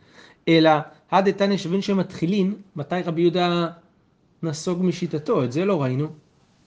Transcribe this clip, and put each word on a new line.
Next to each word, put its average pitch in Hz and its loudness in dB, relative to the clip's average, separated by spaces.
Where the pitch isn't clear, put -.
אלא, 160 6
הדתניא 196 2
שווין 175 -4
שמתחילים, 190 -2
מתי 156 -6
רבי 165 -2
יהודה 175 2
נסוג 170 -4
משיטתו? 170 -2
את 120 -2
זה 160 -2
לא 180 0
ראינו. 131 -2